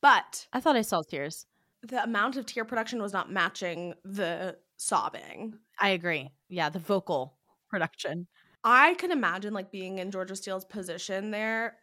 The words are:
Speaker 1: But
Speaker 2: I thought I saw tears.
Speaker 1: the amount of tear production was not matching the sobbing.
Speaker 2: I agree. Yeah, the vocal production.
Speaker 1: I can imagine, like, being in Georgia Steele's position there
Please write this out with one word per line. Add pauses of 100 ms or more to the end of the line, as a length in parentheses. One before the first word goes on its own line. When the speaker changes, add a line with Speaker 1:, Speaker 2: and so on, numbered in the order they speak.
Speaker 1:
But
Speaker 2:
I
thought
I
saw
tears. (360)
Speaker 1:
the
amount
of
tear
production
was
not
matching (100)
the (180)
sobbing. (260)
Speaker 2:
I
agree. (200)
Yeah,
the
vocal (320)
production. (380)
Speaker 1:
I
can
imagine,
like,
being
in
Georgia
Steele's
position
there